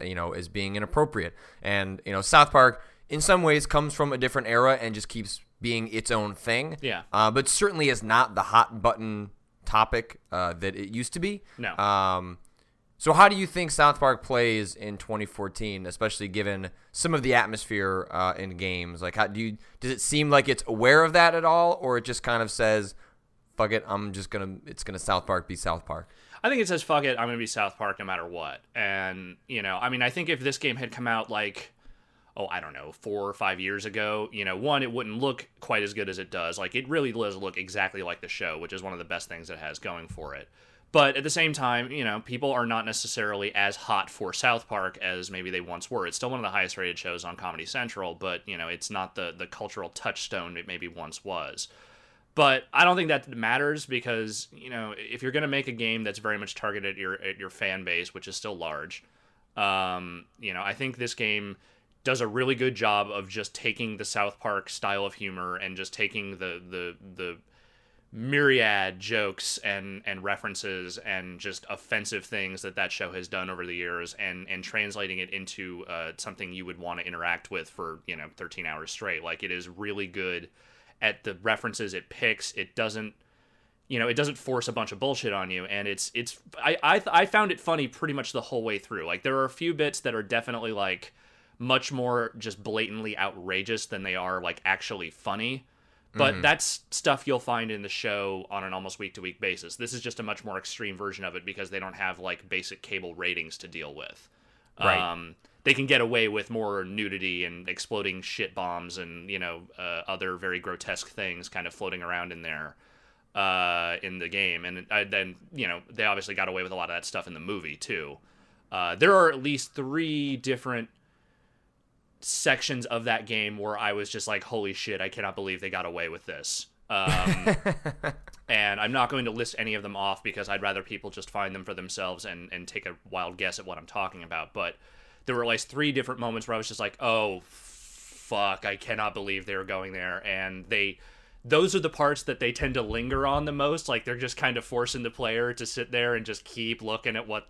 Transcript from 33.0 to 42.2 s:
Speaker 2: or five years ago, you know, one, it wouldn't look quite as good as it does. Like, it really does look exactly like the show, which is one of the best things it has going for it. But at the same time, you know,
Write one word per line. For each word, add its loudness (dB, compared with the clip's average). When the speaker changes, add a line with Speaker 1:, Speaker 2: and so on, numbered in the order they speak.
Speaker 2:
or -4
five 0
years -2
ago, -2
you -4
know, 0
one, 2
it -2
wouldn't -4
look -2
quite 0
as -4
good -4
as -6
it -8
does. -4
Like, -4
it -2
really 0
does -2
look -6
exactly -2
like -6
the -14
show, -4
which -8
is -8
one -8
of -10
the -8
best -6
things -14
it -10
has -8
going -8
for -10
it. -14
But 8
at -2
the -2
same 4
time, 0
you -4
know, 0